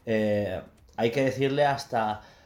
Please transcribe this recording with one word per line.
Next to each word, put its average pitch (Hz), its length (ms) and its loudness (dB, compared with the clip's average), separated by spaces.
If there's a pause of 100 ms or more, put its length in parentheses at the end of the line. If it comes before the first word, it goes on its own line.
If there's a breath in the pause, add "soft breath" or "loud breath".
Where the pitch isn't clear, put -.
Eh, 104 560 0 (360)
hay 117 140 2
que 139 120 0
decirle 135 420 2
hasta 117 560 -2 (240 loud breath)